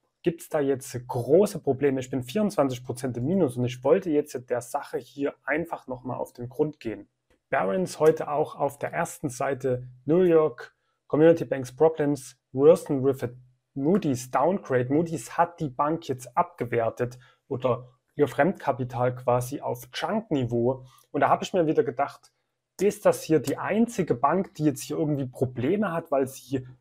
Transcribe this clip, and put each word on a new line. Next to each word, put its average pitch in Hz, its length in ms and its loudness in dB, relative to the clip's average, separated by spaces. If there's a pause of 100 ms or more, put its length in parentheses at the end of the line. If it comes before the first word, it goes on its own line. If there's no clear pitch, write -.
(220)
gibt's 170 260 -4
da 156 120 -2
jetzt 135 360 -2 (120)
große 151 500 2
Probleme. 135 400 0
Ich 127 120 -8
bin 131 120 -4
vierundzwanzig 143 600 -2
Prozent 123 320 -6
im 120 80 -4
Minus 156 320 0
und 123 80 0
ich 123 180 -6
wollte 175 280 2
jetzt 147 380 -2
der 120 120 -2
Sache 143 380 -8
hier 139 440 -6
einfach 160 460 -4
nochmal 127 300 -8
auf - 140 -8
den 120 160 -12
Grund 151 300 -2
gehen. 101 300 -10 (420)
Barron's 185 480 -2
heute 156 320 4
auch 147 240 -2
auf 143 240 -2
der - 140 -6
ersten 156 360 -4
Seite, 131 600 -2 (160)
New 165 180 4
York 160 540 4 (320)
Community 165 360 6
Banks 135 300 -6
Problems 151 640 2 (140)
worsen 147 500 4
with 131 220 0
a 123 40 -6 (460)
Moody's 147 560 0
Downgrade. 135 600 0
Moody's 160 460 -2
hat 175 200 0
die 151 120 -4
Bank 151 360 -2
jetzt - 300 -6
abgewertet 117 840 -2 (300)
oder 120 400 -2 (280)
ihr 143 120 2
Fremdkapital 127 840 0
quasi 123 480 -2
auf 123 320 -8
Junk-Niveau. 131 920 -2 (260)
Und 143 120 0
da 131 80 4
habe 165 120 2
ich - 120 -6
mir 175 120 2
wieder 151 160 2
gedacht, - 520 -6 (440)
ist 190 280 0
das - 160 4
hier 156 180 2
die - 160 -4
einzige 185 580 0
Bank, 160 420 0
die 151 80 -2
jetzt 135 180 0
hier 151 160 -6
irgendwie 147 260 -2
Probleme 156 680 -2
hat, 165 200 -6
weil 135 180 2
sie - 400 -8 (120)